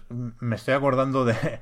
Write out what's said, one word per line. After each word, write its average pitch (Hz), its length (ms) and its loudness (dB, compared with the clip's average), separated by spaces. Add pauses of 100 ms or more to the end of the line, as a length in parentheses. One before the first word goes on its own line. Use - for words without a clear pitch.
(400)
me 117 160 -2
estoy 131 180 0
acordando 135 500 2
de, 117 380 0